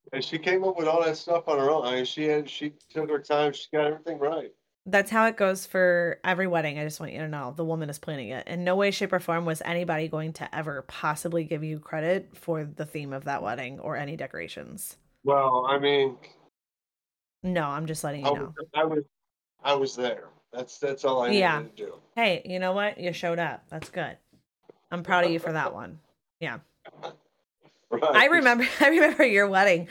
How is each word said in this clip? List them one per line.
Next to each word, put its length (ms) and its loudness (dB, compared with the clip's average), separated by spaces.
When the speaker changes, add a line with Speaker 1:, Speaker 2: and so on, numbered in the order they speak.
Speaker 1:
and 100 -4
she 140 -6
came 260 0
up 140 0
with 100 0
all 160 4
that 140 0
stuff 300 -2
on 100 2
her 140 4
own. 140 2
I 100 0
mean, 100 0
she 200 -4
had, 220 0
she 260 -8
took 200 -4
her 100 0
time. 340 2
She 200 -12
got 140 2
everything 320 -4
right. 320 -2
Speaker 2:
That's 220 2
how 160 4
it 80 0
goes 300 0
for 580 2
every 240 0
wedding. 320 0
I 60 -2
just 160 -8
want 100 -8
you 80 -10
to 80 -6
know 280 -8
the 100 -4
woman 240 -2
is 100 -10
planning 300 -8
it. 180 -8
In 160 -6
no 140 2
way, 120 4
shape, 220 -2
or 80 2
form 260 0
was 200 -2
anybody 420 -2
going 260 -4
to 220 -10
ever 320 -6
possibly 560 -2
give 180 -4
you 180 -6
credit 540 -2
for 300 -4
the 220 -8
theme 260 -10
of 140 -8
that 180 -4
wedding 380 -6
or 160 -6
any 180 -6
decorations. 800 -12
Speaker 1:
Well, 440 4
I 80 2
mean, 380 4
Speaker 2:
No, 220 0
I'm 200 -4
just 200 -6
letting 160 -6
you 60 0
Speaker 1:
I 40 4
was, 100 0
Speaker 2:
know. 320 -10
Speaker 1:
I 120 2
was, 180 0
I 140 2
was 200 0
there. 340 -4
That's, 240 -10
that's 260 -4
all 200 2
I 40 0
needed 140 4
Speaker 2:
Yeah. 220 4
Speaker 1:
to 120 -14
do. 180 -10
Speaker 2:
Hey, 300 0
you 120 -6
know 140 -2
what? 260 -2
You 140 -4
showed 280 -4
up. 300 -4
That's 200 -12
good. 260 -8
I'm 140 -6
proud 220 4
of 60 2
you 80 0
for 120 -4
that 220 -2
one. 260 -14
Yeah. 200 -8
Speaker 1:
<laughs> 80 -10
Right. 140 -2
Speaker 2:
I 220 8
remember, 480 4
<laughs> 80 -8
I 80 8
remember 360 6
your 220 4
wedding. 440 4